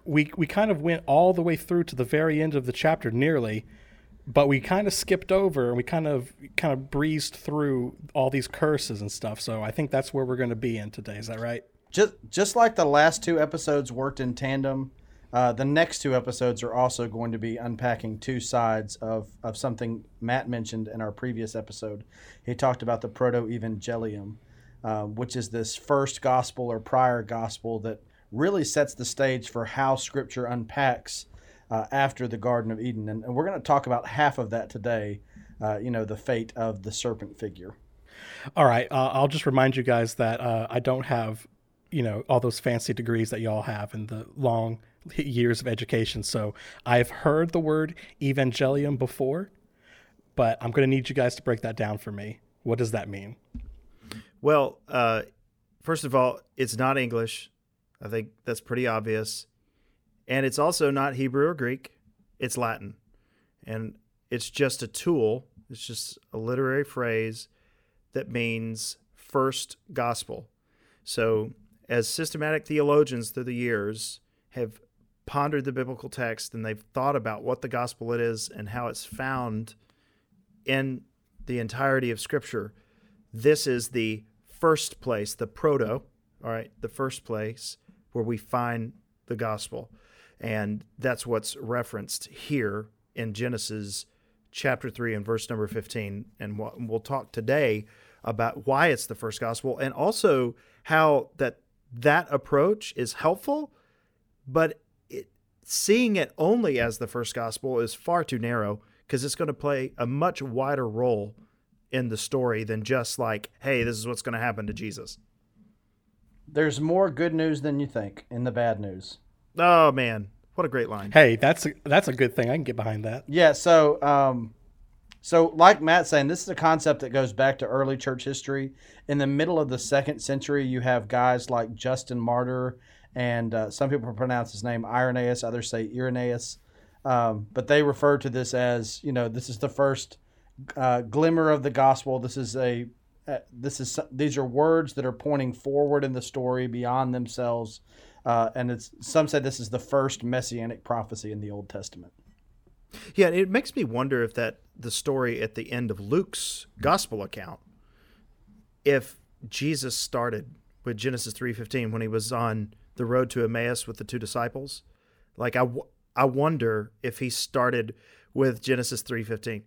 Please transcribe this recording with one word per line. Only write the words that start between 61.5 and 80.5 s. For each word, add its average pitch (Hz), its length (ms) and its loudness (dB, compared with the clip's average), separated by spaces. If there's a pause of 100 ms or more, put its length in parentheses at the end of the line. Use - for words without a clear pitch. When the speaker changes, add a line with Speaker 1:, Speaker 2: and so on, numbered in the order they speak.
Speaker 3:
Greek. 131 460 -6 (400)
It's 123 180 -4
Latin. 110 380 -4 (680)
And 110 300 -8 (380)
it's 120 180 -6
just 135 320 0
a 120 60 -8
tool. 127 580 0 (240)
It's 120 160 -16
just - 320 -12 (160)
a 113 60 -8
literary 131 440 0
phrase 113 640 -4 (640)
that - 140 -4
means 113 720 -4 (160)
first - 640 -2 (160)
gospel. 117 560 -4 (540)
So 113 480 0 (360)
as 117 200 0
systematic 156 580 -2
theologians 143 640 4
through 127 140 -8
the 123 100 -6
years 110 680 -4 (300)
have 113 320 -8 (460)
pondered 143 380 -2
the 139 60 -4
biblical 127 380 -6
text 113 460 -6
and 110 100 -8
they've 107 180 -8 (120)
thought 139 200 0
about 110 280 -6
what 123 180 -2
the 135 60 -6
gospel 120 460 -4
it 117 60 0
is 117 300 -2
and 107 200 -12
how 120 180 -6
it's - 180 -10
found 123 680 -6 (920)